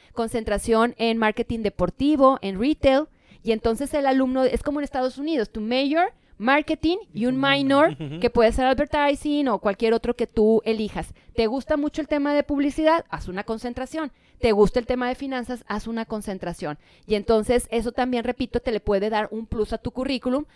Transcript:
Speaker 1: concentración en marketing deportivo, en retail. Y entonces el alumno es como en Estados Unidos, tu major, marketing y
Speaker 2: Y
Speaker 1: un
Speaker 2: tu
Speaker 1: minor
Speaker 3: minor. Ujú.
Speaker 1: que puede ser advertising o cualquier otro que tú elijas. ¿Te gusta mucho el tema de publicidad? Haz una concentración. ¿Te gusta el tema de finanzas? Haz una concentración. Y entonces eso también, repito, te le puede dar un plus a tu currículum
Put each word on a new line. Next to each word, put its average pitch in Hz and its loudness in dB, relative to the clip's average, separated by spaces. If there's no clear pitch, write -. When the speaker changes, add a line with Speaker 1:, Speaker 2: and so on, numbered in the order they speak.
Speaker 1:
concentración 226 0
en 226 0
marketing 220 -2
deportivo, 262 2
en 190 -6
retail. 277 2
Y 226 -2
entonces 226 -2
el 285 0
alumno 262 2
es 240 2
como 294 -4
en 294 -4
Estados 262 -4
Unidos, 285 -2
tu 226 -10
major, 277 0
marketing 302 0
y 208 -6
Speaker 2:
Y 233 0
Speaker 1:
un 262 0
Speaker 2:
tu 277 2
Speaker 1:
minor 277 4
Speaker 3:
minor. 147 -8
Ujú. 160 -10
Speaker 1:
que 240 0
puede 233 4
ser 254 0
advertising 294 0
o 214 0
cualquier 220 0
otro 233 -2
que 165 -4
tú 220 4
elijas. 214 -4
¿Te 226 2
gusta 269 -2
mucho 294 -4
el 294 -6
tema 294 0
de 294 2
publicidad? 294 0
Haz - -10
una 190 -8
concentración. 247 -8
¿Te 233 2
gusta 208 4
el 233 -4
tema 247 -2
de 254 -4
finanzas? 247 -8
Haz 208 -6
una 226 -6
concentración. 185 -8
Y 214 0
entonces 226 2
eso 233 -2
también, 247 -2
repito, 240 -4
te 240 -6
le 214 -2
puede 202 0
dar 214 -2
un 220 -10
plus 214 -4
a 226 -4
tu - -6
currículum 262 -2